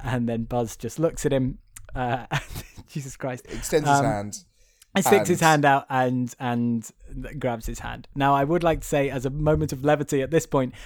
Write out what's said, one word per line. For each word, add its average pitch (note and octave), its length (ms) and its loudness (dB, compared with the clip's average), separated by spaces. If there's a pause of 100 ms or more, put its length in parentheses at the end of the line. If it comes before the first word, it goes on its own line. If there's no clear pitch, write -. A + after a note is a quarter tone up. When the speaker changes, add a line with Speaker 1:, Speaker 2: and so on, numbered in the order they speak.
Speaker 1:
and A#2+ 240 -2
then A#2 160 -2
Buzz A#2 320 -2
just - 240 -8
looks D#3+ 260 0
at C#3+ 60 0
him. C3 280 0 (360)
Uh, B2 300 -4 (320)
<laughs> - 320 -16
Jesus C3+ 260 -10
Christ. B2+ 340 -10
Speaker 2:
Extends C#3+ 380 0
his C#3+ 120 6
Speaker 1:
Um, C3+ 60 2
Speaker 2:
hand. G#2 320 -4 (560)
Speaker 1:
and G3 120 2
sticks G3+ 240 4
his F3 120 0
Speaker 2:
And E3 60 6
Speaker 1:
hand D3 180 6
out C#3 240 4
and, B2+ 520 0
and A#2+ 500 -2 (480)
grabs A#2 280 -4
his A#2 120 -8
hand. A#2+ 360 -12
Now, C#3 200 4
I C#3 80 4
would E3 200 2
like D#3 180 2
to - 60 -12
say, C#3 220 2
as B2+ 160 -4
a C3+ 40 -2
moment D3+ 420 2
of C3+ 140 -4
levity D3 360 2
at C3 80 -4
this D#3 160 2
point, C3 280 0 (120)